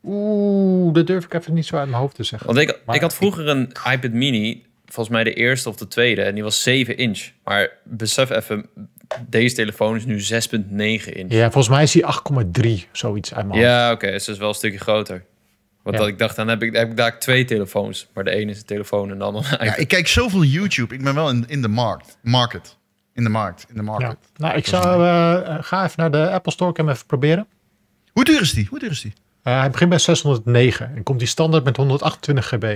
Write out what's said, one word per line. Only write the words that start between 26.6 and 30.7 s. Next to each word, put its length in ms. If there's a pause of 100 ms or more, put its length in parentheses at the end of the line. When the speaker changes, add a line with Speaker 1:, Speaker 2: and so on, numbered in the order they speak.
Speaker 1:
kan 140
hem 80
even 140
proberen. 400 (640)
Speaker 3:
Hoe 140
duur 160
is 120
die? 160
Hoe 100
duur 120
is 100
die? 120 (300)
Speaker 1:
Eh, 160
hij 100
begint 200
bij 100
zeshonderdnegen 960